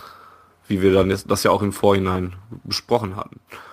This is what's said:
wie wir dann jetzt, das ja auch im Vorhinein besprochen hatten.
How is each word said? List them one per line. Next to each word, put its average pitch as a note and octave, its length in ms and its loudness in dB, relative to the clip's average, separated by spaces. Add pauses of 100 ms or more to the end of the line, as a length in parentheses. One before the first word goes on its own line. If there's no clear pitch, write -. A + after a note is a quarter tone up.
(680)
wie F#2+ 140 0
wir F#2+ 100 6
dann F#2+ 180 4
jetzt, G2 180 -4
das G2+ 140 -2
ja G#2 80 4
auch F#2+ 120 2
im G2+ 100 -2
Vorhinein F#2 640 0 (260)
besprochen G#2+ 540 -4
hatten. - 240 -12 (320)